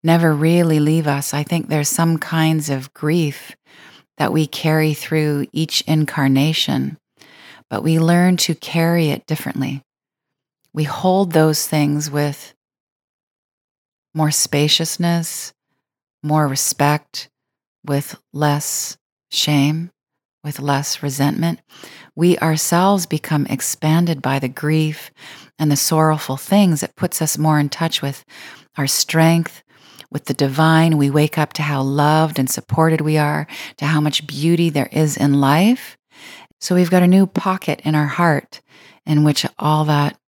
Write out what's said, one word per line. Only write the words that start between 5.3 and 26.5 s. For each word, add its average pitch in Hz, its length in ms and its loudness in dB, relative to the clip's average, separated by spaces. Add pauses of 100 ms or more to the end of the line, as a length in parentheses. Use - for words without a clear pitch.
each - 300 -2
incarnation, 143 1160 0 (720)
but - 140 -6
we 160 160 2
learn 175 380 4
to 165 180 -2
carry 165 540 0
it - 160 -4
differently. 135 560 -6 (920)
We 151 120 -2
hold 185 460 0
those 156 360 2
things 147 420 0
with 147 440 -6 (1600)
more 156 180 0
spaciousness, 165 1200 -2 (720)
more 151 240 2
respect, - 840 -2 (560)
with 143 300 -4 (180)
less 147 640 -4 (320)
shame, 151 640 0 (520)
with 147 160 -10
less 143 440 -2
resentment. 143 580 -2 (540)
We 175 240 4
ourselves 170 680 0
become 151 400 -2
expanded 156 800 -2
by 135 160 -2
the 135 80 -4
grief 156 640 -2 (480)
and 156 120 2
the 139 40 4
sorrowful 156 600 0
things. 185 460 2